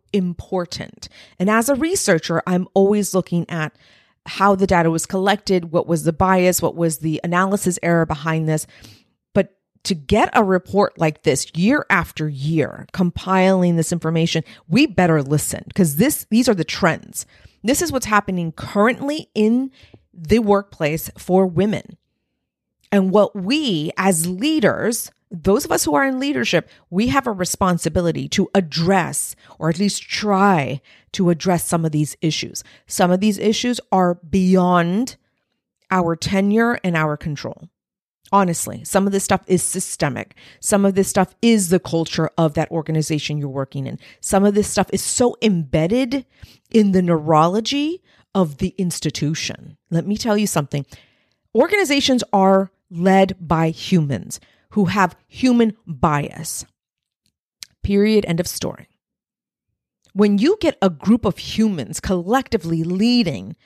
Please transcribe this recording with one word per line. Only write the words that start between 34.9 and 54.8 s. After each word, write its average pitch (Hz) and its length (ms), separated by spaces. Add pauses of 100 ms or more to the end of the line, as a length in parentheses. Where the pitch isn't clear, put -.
our 170 260
tenure 208 680
and 170 140
our 156 220
control. - 500 (640)
Honestly, 170 520
some 196 220
of 202 60
this 196 120
stuff 190 220
is 180 160
systemic. 135 720 (260)
Some 196 260
of 196 80
this 190 140
stuff - 340
is 220 260
the 175 120
culture 165 580
of 160 160
that 156 160
organization 156 640
you're 143 120
working 135 380
in. 135 120 (220)
Some 196 240
of 202 100
this 202 140
stuff 202 240
is 196 100
so - 400
embedded 214 840 (460)
in 208 220
the 185 100
neurology 175 1000 (320)
of 165 240
the 185 180
institution. - 1000 (120)
Let 165 160
me 202 100
tell 214 200
you 208 100
something. 143 380 (720)
Organizations 277 680 (120)
are 190 360 (200)
led 190 500
by 160 300
humans 143 680 (320)
who 202 160